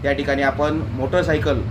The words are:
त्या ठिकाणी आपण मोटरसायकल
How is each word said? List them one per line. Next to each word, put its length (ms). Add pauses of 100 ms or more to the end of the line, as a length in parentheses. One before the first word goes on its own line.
त्या 100
ठिकाणी 300
आपण 360 (120)
मोटरसायकल 680 (120)